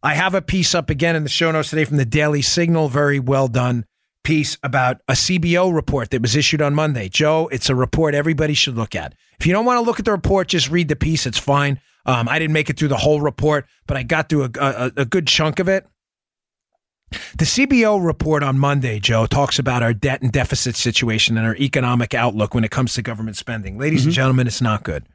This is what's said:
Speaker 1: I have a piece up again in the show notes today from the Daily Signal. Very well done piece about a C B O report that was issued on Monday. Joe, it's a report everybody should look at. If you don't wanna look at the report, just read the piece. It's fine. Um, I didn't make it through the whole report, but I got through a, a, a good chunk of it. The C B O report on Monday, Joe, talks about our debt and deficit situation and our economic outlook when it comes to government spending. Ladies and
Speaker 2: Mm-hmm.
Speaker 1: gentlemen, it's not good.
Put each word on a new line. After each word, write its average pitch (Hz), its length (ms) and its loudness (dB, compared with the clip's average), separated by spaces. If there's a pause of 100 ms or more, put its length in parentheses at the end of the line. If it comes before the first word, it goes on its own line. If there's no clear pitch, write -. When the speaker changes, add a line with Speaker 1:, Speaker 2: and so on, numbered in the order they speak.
Speaker 1:
I 147 120 0
have 180 200 0
a 190 80 0
piece 185 320 0
up 170 160 -2
again 165 260 0
in 156 60 -2
the 143 60 -4
show 165 220 0
notes 156 200 -2
today 156 140 2
from 147 120 -2
the 135 80 2
Daily 147 380 0
Signal. 165 460 0
Very 143 300 0
well 135 300 0
done 123 380 -2 (360)
piece 151 400 0
about 127 460 0
a 127 80 2
C 185 220 0
B 170 180 2
O 185 120 2
report 143 420 -2
that 120 120 -2
was 117 140 0
issued 151 260 0
on 143 120 0
Monday. 143 340 -2
Joe, 156 440 0
it's 131 160 -4
a 135 60 2
report 143 400 0
everybody 151 400 0
should 135 220 0
look 110 180 -4
at. 76 200 -8 (260)
If - 60 0
you 170 60 4
don't 214 120 2
wanna 247 180 2
look 233 160 0
at 208 60 -6
the 220 80 2
report, 190 360 0
just 143 220 0
read 170 180 0
the 151 80 0
piece. 156 300 -2
It's 117 120 -4
fine. 143 420 0 (260)
Um, 120 220 0
I 131 100 0
didn't 160 140 0
make 156 160 0
it 156 100 -4
through 151 100 0
the 131 100 0
whole 147 220 2
report, 147 460 0 (200)
but 139 100 -4
I 127 60 -6
got 156 260 -2
through 147 160 2
a, 123 60 -4 (100)
a, 131 380 0
a 139 60 2
good 160 220 0
chunk 156 320 0
of 185 100 0
it. 190 180 0 (1500)
The 160 80 2
C 254 180 2
B 262 200 4
O 214 120 4
report 156 460 0
on 135 160 0
Monday, 135 400 0
Joe, 113 280 2
talks 139 320 0
about 123 240 0
our 113 120 2
debt 131 280 -2
and 127 100 2
deficit 127 440 -2
situation 113 640 0
and 113 80 0
our 110 100 0
economic 123 580 0
outlook 110 400 0
when 117 100 2
it 107 60 -4
comes 127 240 -2
to 120 80 -4
government 110 340 -8
spending. 104 420 -8
Ladies 147 260 0
and 160 80 2
Speaker 2:
Mm-hmm. - 40 0
Speaker 1:
gentlemen, 131 300 2
it's 113 140 -4
not 110 240 0
good. 76 200 -6 (100)